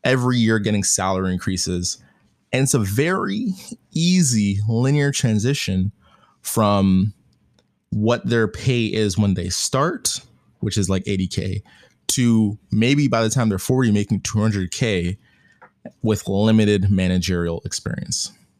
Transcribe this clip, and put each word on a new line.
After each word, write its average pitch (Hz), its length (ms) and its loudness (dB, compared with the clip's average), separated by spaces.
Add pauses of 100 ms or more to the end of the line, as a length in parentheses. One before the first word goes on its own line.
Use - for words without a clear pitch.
every 127 340 2
year 110 220 4
getting 104 240 0
salary 95 500 0
increases. 90 640 -4 (560)
And 131 100 2
it's 139 120 0
a 123 40 4
very 190 720 -2 (420)
easy 131 680 2 (100)
linear 139 420 2
transition 107 800 0 (500)
from 101 720 2 (800)
what 113 360 0
their 113 200 2
pay 120 380 -2
is 104 300 -2
when 101 200 2
they 90 140 -6
start, - 720 -4 (380)
which 104 180 -4
is, 95 120 0
like, 95 180 0
eighty 95 200 -2
K, 98 360 -6 (460)
to 110 480 2 (140)
maybe 135 360 2
by 113 160 2
the 110 60 0
time 113 200 0
they're 95 100 -2
forty 127 320 2
making 101 300 0
two - 180 -2
hundred 101 320 0
K 95 460 -2 (840)
with 110 260 -2
limited 104 640 4
managerial 90 760 0
experience. - 680 -8 (280)